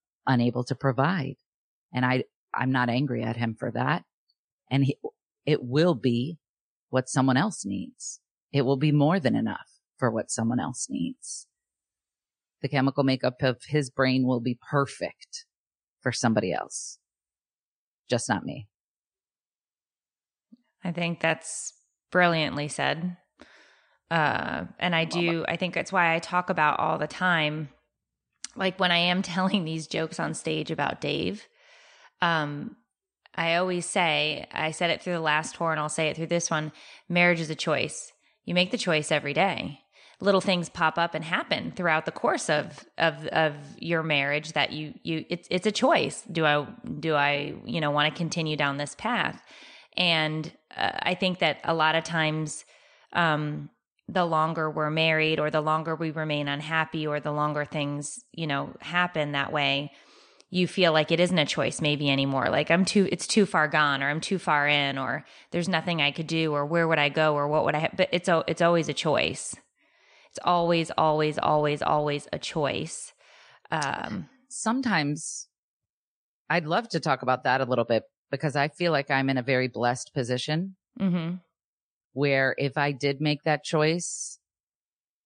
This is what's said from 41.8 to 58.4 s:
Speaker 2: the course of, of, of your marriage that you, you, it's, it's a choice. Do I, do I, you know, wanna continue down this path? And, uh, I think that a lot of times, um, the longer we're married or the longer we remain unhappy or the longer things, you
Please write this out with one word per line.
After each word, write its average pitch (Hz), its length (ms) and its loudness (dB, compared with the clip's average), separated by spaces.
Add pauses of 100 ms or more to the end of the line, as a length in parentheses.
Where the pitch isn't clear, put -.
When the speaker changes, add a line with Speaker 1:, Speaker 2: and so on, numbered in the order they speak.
Speaker 2:
the 160 80 -4
course - 360 -2
of, 147 360 -2 (120)
of, 156 300 0
of 156 280 2 (240)
your 165 260 0
marriage 151 480 0
that 143 200 0
you, 151 300 -8
you, 160 260 -4
it's, 175 220 -6
it's 180 160 -2
a 208 60 2
choice. 208 580 0
Do 160 160 2
I, 147 220 2 (320)
do 160 140 0
I, 143 400 0 (100)
you 165 160 -4
know, 147 100 0
wanna 147 220 2
continue 160 440 -4
down 143 200 0
this 143 180 -6
path? 214 480 -4 (540)
And, 156 540 2 (260)
uh, - 160 0 (100)
I 185 120 0
think 180 260 -2
that 156 240 2
a 165 100 0
lot 156 220 4
of 160 80 0
times, 156 600 -2 (480)
um, 151 580 0 (360)
the 175 180 0
longer 160 460 0
we're 151 200 -2
married 156 500 2
or 151 100 0
the 156 120 2
longer 156 340 0
we 160 140 -4
remain 151 360 -2
unhappy 156 600 -2
or 147 140 -2
the 147 120 -4
longer 151 320 0
things, 143 540 -6 (140)
you 165 140 -6